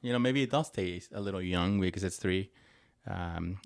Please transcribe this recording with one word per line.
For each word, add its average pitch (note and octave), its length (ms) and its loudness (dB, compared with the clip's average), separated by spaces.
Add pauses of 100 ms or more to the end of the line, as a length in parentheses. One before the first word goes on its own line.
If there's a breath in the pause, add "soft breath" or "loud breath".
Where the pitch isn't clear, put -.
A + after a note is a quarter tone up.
You A#2+ 120 -2
know, B2 60 2
maybe C3 240 4
it B2 80 -2
does D#3 180 2
taste F2+ 460 -4
a G2+ 60 -6
little G2 200 -4
young F2+ 380 2
because F#2 240 2
it's F2+ 140 -2
three, F#2+ 340 0 (560 soft breath)
um, F2 580 -4